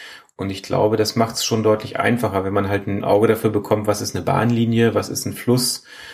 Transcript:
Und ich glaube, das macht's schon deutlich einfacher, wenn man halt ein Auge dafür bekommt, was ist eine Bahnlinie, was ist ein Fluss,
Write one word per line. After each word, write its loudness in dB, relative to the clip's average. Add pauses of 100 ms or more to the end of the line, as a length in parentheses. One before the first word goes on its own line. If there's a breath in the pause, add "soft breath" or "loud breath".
(360 loud breath)
Und -6
ich -10
glaube, 2
das 0
macht's 0
schon 0
deutlich 0
einfacher, 0
wenn -2
man 0
halt -2
ein -2
Auge 4
dafür 2
bekommt, 0
was -2
ist -6
eine -6
Bahnlinie, 2
was -2
ist -6
ein -6
Fluss, 0 (300 loud breath)